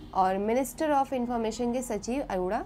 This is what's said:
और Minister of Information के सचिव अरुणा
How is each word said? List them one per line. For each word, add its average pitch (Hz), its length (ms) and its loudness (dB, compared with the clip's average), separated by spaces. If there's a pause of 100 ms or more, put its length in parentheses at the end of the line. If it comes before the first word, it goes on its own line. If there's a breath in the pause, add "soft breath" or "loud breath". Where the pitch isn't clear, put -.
(140)
और 190 240 4
Minister 254 520 0
of 269 180 4
Information 240 680 0
के 254 80 0
सचिव 240 480 -4
अरुणा 190 360 0